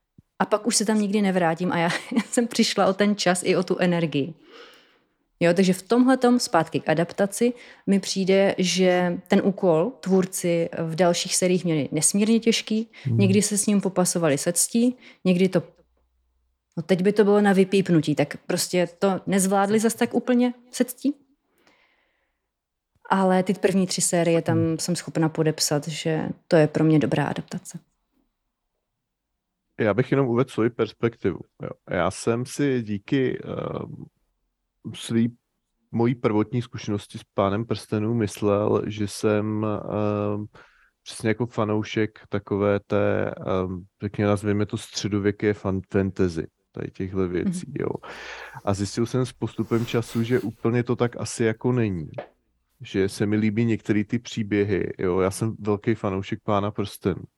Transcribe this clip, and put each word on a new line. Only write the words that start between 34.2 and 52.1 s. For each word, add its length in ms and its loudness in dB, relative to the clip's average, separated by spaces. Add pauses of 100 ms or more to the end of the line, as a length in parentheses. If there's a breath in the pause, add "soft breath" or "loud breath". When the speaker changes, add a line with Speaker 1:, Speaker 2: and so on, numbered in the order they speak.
Speaker 2:
svý, 420 -2 (560)
mojí 220 0
prvotní 480 0
zkušenosti 560 -8
s 40 -18 (120)
Pánem 320 0
prstenů 480 -4
myslel, 720 0
že 220 -6
jsem, 580 -2
ehm, 800 -4 (560 soft breath)
přesně 280 -6
jako 160 0
fanoušek 840 -2
takové 520 0
té, 500 0
ehm, 540 -4 (180)
řekněme, 260 -2
nazvěme 380 0
to 100 -8
středověké 800 -2
fan-, 260 -4 (120)
fantasy, 540 0 (260)
tady 180 -8
těchhle 380 -4
věcí, 400 -4
Speaker 1:
Mhm. 120 -10
Speaker 2:
jo. 100 -4 (760 loud breath)
A 100 0
zjistil 320 -4
jsem 200 -2
s 60 -10
postupem 540 -4
času, 360 -2
že 180 0
úplně 420 -2
to 140 -2
tak 240 -2
asi 240 -4
jako 280 0
není. 380 -2 (680)